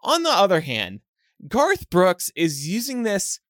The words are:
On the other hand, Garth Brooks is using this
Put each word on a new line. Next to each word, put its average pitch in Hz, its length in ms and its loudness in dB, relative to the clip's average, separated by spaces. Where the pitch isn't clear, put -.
On 330 200 2
the 330 80 0
other 196 300 4
hand, 107 400 -6
Garth 311 420 0
Brooks 180 460 2
is 147 320 -2
using 240 340 -6
this 202 480 -4